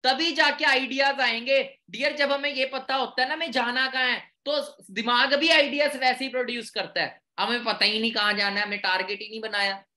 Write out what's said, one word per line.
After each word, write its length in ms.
तभी 280
जाके 340
ideas 560
आएंगे। 580
Dear, 260
जब 160
हमें 220
ये 120
पता 300
होता 260
है 60
ना 60
हमें 180
जाना 360
कहाँ 160
है, 280
तो 320
दिमाग 400
भी 160
ideas 480
वैसे 280
ही 40
produce 400
करता 320
है। 200
हमें 240
पता 220
ही 140
नहीं 120
कहाँ 220
जाना 260
है, 60
हमें 140
target 420
ही 80
नहीं 120
बनाया। 440